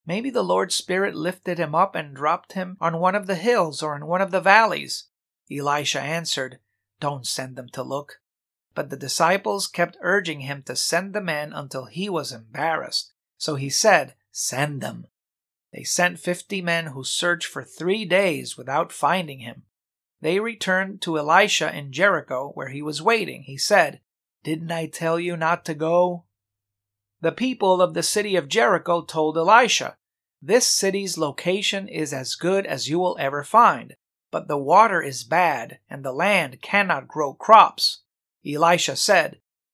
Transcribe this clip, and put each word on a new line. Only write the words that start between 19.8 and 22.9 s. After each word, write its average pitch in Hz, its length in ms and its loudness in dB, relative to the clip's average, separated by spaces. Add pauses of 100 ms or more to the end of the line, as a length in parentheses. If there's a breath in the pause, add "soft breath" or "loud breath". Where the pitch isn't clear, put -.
They 170 180 0
returned 190 640 -4
to 160 160 -2
Elisha 165 580 4
in 143 160 -10
Jericho, 143 640 0
where 139 160 -10
he 139 140 -12
was 151 180 -8